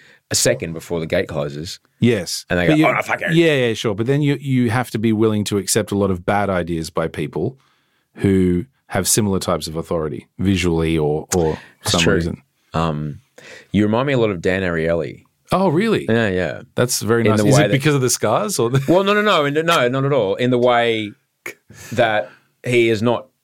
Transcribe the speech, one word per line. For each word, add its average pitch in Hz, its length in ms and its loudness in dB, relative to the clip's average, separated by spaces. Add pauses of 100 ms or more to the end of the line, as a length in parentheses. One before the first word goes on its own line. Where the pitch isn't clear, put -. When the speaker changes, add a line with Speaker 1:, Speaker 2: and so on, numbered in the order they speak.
(320)
Speaker 1:
a - 40 -4
second 101 380 0
before 82 260 -6
the 82 80 -4
gate 90 200 -2
closes. 73 520 -8 (200)
Speaker 2:
Yes. 110 500 0
Speaker 1:
And 90 100 0
they 87 80 2
Speaker 2:
But 156 60 4
Speaker 1:
go, 151 40 4
Speaker 2:
you 156 100 4
Speaker 1:
"Oh, 123 60 2
no, 110 80 0
fuck - 200 -4
it." 165 120 -2
Speaker 2:
Yeah, 165 220 4 (120)
yeah, 113 60 0
sure. 104 220 -4
But 113 100 -4
then 139 160 0
you, 143 180 2
you 127 300 0
have 123 220 -2
to - 80 -6
be 110 140 2
willing 107 320 2
to 104 120 -2
accept 104 340 -2
a 104 60 0
lot 98 140 2
of 87 140 -6
bad 101 240 0
ideas 85 400 -4
by 82 180 -4
people 78 500 -6 (580)
who 92 500 2 (220)
have 95 200 -2
similar 98 320 0
types 82 280 -4
of 80 80 -10
authority, 80 520 -6 (120)
visually 85 580 0
or, 76 380 -2
or 80 220 2 (260)
Speaker 1:
That's - 100 -4
Speaker 2:
some 87 80 0
Speaker 1:
true. 95 140 2
Speaker 2:
reason. 82 260 -4 (320)
Speaker 1:
Um, 76 480 -4 (500)
you 101 120 2
remind 110 240 0
me 143 60 0
a 131 40 2
lot 113 120 2
of 90 120 -4
Dan 95 200 0
Ariely. 82 640 -2 (280)
Speaker 2:
Oh, 185 180 2
really? 180 400 0
Speaker 1:
Yeah, 113 200 2
yeah. 90 320 -4 (140)
Speaker 2:
That's 123 260 0
very 113 200 2
Speaker 1:
In 113 60 2
Speaker 2:
nice. 107 140 4
Speaker 1:
the 104 60 2
Speaker 2:
Is 135 80 4
Speaker 1:
way 139 100 4
Speaker 2:
it - 20 0
Speaker 1:
that 101 40 0
Speaker 2:
because 147 240 2
of 139 60 0
the 127 80 0
scars? 147 500 -2
Or 117 120 2
the 135 200 0
Speaker 1:
Well, 185 120 4
no, 196 100 2
no, 208 80 2
no. 185 240 2
In 143 80 -2
the, 156 100 0
no, 165 240 2
not 135 180 -2
at 139 80 0
all. 101 220 0
In 127 140 0
the 127 80 2
way 117 540 2 (800)
that 110 400 0 (340)
he 120 240 4
is 110 140 0
not 120 240 0 (160)